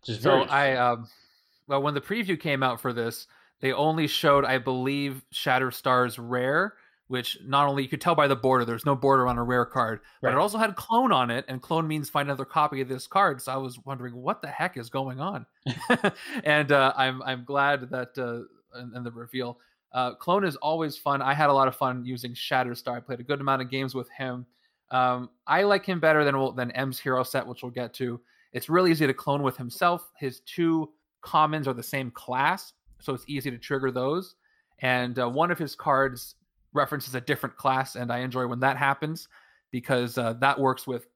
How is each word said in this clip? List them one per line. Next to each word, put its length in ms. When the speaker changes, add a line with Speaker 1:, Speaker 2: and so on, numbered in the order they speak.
Speaker 1:
Which 160
is 60
Speaker 2:
So 80
Speaker 1:
very 180
Speaker 2:
I, 220
Speaker 1:
interesting. 80
Speaker 2:
um, 300
well, 140
when 120
the 60
preview 380
came 240
out 180
for 120
this, 340
they 120
only 340
showed, 380
I 140
believe, 680
Shatterstar's 840
rare, 560
which 360
not 240
only, 140
you 60
could 120
tell 140
by 140
the 80
border, 280
there's 200
no 100
border 320
on 120
a 60
rare 200
card, 360
but 80
it 60
Speaker 1:
Right. 60
Speaker 2:
also 180
had 180
clone 360
on 180
it, 180
and 140
clone 260
means 220
find 180
another 160
copy 360
of 80
this 180
card. 340
So 120
I 40
was 280
wondering, 300
what 280
the 60
heck 280
is 140
going 300
on? 260
<laughs> 460
And, 280
uh, 240
I'm, 260
I'm 220
glad 460
that, 280
uh, 600
in, 160
in 80
the 80
reveal, 460
uh, 220
clone 300
is 120
always 420
fun. 240
I 100
had 160
a 40
lot 160
of 80
fun 280
using 300
Shatterstar. 600
I 40
played 200
a 40
good 160
amount 220
of 80
games 240
with 160
him. 340
Um, 400
I 160
like 240
him 140
better 240
than, 320
than 160
M's 280
hero 220
set, 240
which 160
we'll 100
get 220
to. 260
It's 160
really 220
easy 160
to 80
clone 280
with 140
himself. 640
His 220
two 500
commons 460
are 60
the 80
same 280
class, 600
so 140
it's 140
easy 220
to 80
trigger 340
those. 420
And, 380
uh, 120
one 220
of 60
his 180
cards 580
references 420
a 60
different 360
class, 400
and 160
I 60
enjoy 280
when 140
that 160
happens 520
because, 480
uh, 160
that 260
works 260
with 300